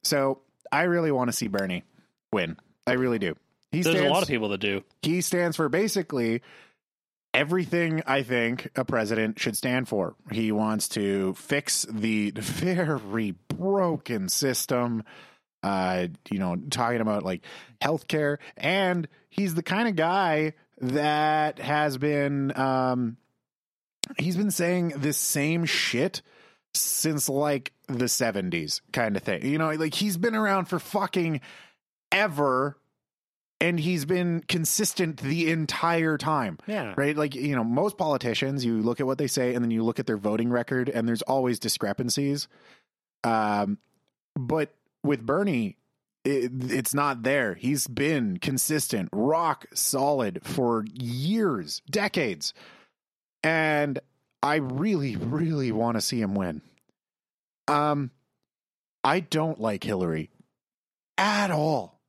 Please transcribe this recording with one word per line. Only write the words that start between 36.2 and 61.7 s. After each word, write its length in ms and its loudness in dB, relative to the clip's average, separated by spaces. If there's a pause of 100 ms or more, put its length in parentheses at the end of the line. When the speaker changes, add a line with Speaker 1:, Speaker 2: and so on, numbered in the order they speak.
Speaker 3:
Yeah. 300 -6
Speaker 1:
Right? 200 0
Like, 180 0
you 220 -2
know, 80 2
most 340 0
politicians, 640 0
you 180 2
look 180 0
at 60 0
what 120 0
they 100 0
say, 260 0
and 100 0
then 60 0
you 120 0
look 180 0
at 60 -4
their 100 0
voting 340 0
record, 380 0
and 200 0
there's 140 0
always 360 0
discrepancies. 880 -2 (720)
Um, 560 2 (580)
but 380 -2 (280)
with 220 0
Bernie, 520 0 (480)
it, 260 2 (200)
it's 240 0
not 280 0
there. 320 2
He's 320 -2
been 520 0
consistent, 760 -2
rock 600 0
solid 680 0
for 500 2
years, 1000 -2
decades. 600 -2 (880)
And 560 2 (440)
I 140 2
really, 600 0
really 560 0
wanna 280 0
see 200 -2
him 140 0
win. 280 -2 (1040)
Um, 420 2 (920)
I 180 4
don't 400 0
like 240 -2
Hillary 460 0 (840)
at 340 2
all 580 0